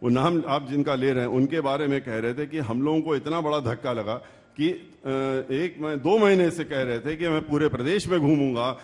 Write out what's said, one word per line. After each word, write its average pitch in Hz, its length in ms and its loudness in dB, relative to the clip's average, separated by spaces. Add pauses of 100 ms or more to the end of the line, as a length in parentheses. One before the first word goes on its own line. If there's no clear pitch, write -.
वो 123 60 2
नाम 147 380 4
आप 139 220 -2
जिनका 143 260 0
ले 135 160 2
रहे 127 100 0
हैं, 120 100 -2
उनके 135 300 2
बारे 143 260 0
में 139 140 0
कह 139 180 -6
रहे 117 140 -2
थे 147 120 -6
कि 147 120 -8
हम 120 240 -2
लोगों 156 200 2
को 151 140 0
इतना 151 260 -2
बड़ा 151 180 0
धक्का 123 340 -2
लगा 110 220 -4 (420)
कि, 151 140 2
अ, - 100 -8 (720)
एक, 165 280 -2
मैं 151 200 -4
दो 165 180 4
महीने 190 340 6
से 160 120 -4
कह 135 180 -4
रहे 120 180 -2
थे 151 160 -4
कि 170 120 -4
मैं 156 140 0
पूरे 151 260 2
प्रदेश 147 400 -2
में 175 120 2
घूमूंगा, 135 640 2